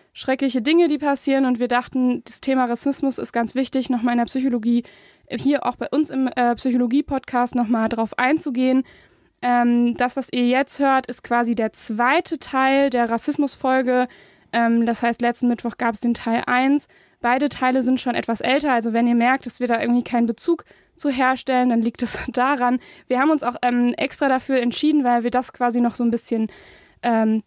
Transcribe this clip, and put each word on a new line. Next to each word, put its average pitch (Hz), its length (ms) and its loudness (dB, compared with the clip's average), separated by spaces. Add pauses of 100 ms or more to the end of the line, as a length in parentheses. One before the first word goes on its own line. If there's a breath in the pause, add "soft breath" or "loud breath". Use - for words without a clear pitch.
(120)
schreckliche 262 500 -2
Dinge, 330 240 4
die 285 120 0
passieren. 277 460 0
Und 254 140 0
wir 240 80 0
dachten, 247 560 0
das - 180 -8
Thema 262 260 0
Rassismus 269 520 -2
ist - 140 -8
ganz 233 240 -4
wichtig, 262 340 -2
nochmal 240 220 0
in 240 60 2
der 233 80 0
Psychologie, 240 580 0 (440 loud breath)
hier 269 380 0
auch 247 80 -2
bei - 140 -8
uns 302 220 0
im, 262 180 -2
äh, 240 260 0
Psychologie-Podcast 247 1040 0
nochmal 226 320 0
drauf 226 280 -4
einzugehen. 254 680 0 (580 soft breath)
Ähm, 240 520 2
das, 247 240 -2
was 254 120 -6
ihr 247 160 0
jetzt 262 340 0
hört, 269 260 2
ist - 160 -8
quasi 240 320 0
der 220 180 -2
zweite 262 680 0
Teil 269 520 2
der 240 180 0
Rassismus-Folge. 254 1000 0 (460 loud breath)
Ähm, 233 320 2
das 226 180 -2
heißt, 233 200 0
letzten 240 260 0
Mittwoch 233 300 -4
gab's 233 220 -2
den 240 120 0
Teil 226 340 -2
eins. 269 420 2 (340 soft breath)
Beide 262 260 0
Teile 254 320 0
sind 254 220 0
schon 247 120 -2
etwas - 280 -4
älter. 277 320 0
Also 226 180 0
wenn 233 140 2
ihr 240 80 4
merkt, 247 320 2
dass - 120 -10
wir 247 80 -2
da 226 140 0
irgendwie 240 240 0
keinen 240 220 0
Bezug 330 400 -2 (280 soft breath)
zu - 140 -4
herstellen, 254 640 0
dann 233 100 2
liegt 233 220 -2
es - 220 -2
<laughs> 247 80 -8
daran. 254 480 0 (260 loud breath)
Wir 247 120 0
haben 285 120 4
uns 311 120 2
auch, 240 200 -4
ähm, 240 340 2
extra - 320 -2
dafür 262 320 0
entschieden, 285 440 2
weil 240 180 2
wir 240 80 0
das 247 240 -2
quasi 240 260 0
noch 240 140 2
so 240 100 -2
ein 233 60 2
bisschen, 226 380 -2 (540 loud breath)
ähm, 220 440 2